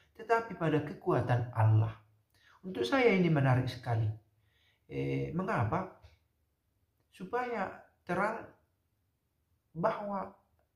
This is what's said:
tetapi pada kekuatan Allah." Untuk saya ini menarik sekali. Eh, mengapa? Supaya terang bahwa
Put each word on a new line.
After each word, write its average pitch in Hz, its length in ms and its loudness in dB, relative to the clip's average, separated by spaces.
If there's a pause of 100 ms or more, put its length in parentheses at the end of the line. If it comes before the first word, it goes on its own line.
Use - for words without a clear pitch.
(120)
tetapi 226 480 -2
pada 151 240 2
kekuatan 127 720 -2
Allah." 110 400 4 (640)
Untuk 185 240 -4
saya 247 320 4
ini 175 160 4
menarik 131 320 4
sekali. 113 400 -2 (880)
Eh, 139 400 -4
mengapa? 185 560 -2 (1200)
Supaya 226 640 -6 (320)
terang 202 400 -4 (1300)
bahwa 202 640 -4 (400)